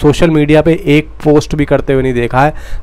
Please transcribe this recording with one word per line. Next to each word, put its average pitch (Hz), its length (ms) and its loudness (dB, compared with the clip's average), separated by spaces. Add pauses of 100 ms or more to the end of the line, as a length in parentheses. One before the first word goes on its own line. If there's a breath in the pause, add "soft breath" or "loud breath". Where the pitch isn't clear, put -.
social 151 280 2
media 151 320 2
पे 165 240 0
एक 147 220 0
post 151 480 0
भी 147 100 -2
करते 139 280 -2
हुए 131 100 0
नहीं 131 100 -2
देखा 120 280 -2
है, 151 120 0 (300 loud breath)